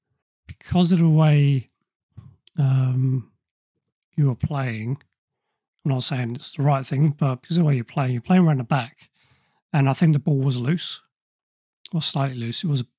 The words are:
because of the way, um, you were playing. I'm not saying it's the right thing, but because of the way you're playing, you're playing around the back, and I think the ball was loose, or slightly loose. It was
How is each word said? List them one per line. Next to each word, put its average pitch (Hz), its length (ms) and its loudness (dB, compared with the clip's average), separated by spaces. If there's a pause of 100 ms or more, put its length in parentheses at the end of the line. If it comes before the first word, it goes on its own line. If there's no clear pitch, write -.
(480)
because 175 440 0
of 175 80 4
the 165 100 4
way, 147 600 4 (880)
um, 131 720 0 (840)
you 143 120 2
were 123 80 0
playing. 127 600 -4 (880)
I'm 147 60 0
not 127 120 -2
saying 123 320 -6
it's - 160 -16
the 139 120 -6
right 139 220 2
thing, 143 320 0
but 131 240 -2
because 165 160 -4
of 175 60 2
the 151 40 2
way 143 80 2
you're 117 100 -4
playing, 131 280 -4
you're 120 80 -4
playing 185 240 4
around 147 140 2
the 120 60 -4
back, - 440 -6 (640)
and 139 160 2
I 135 40 2
think 160 200 4
the 147 60 2
ball 147 180 0
was 131 220 0
loose, 151 420 -6 (920)
or 160 80 -2
slightly 135 360 -4
loose. 117 260 -6
It 185 40 -4
was 135 160 0 (160)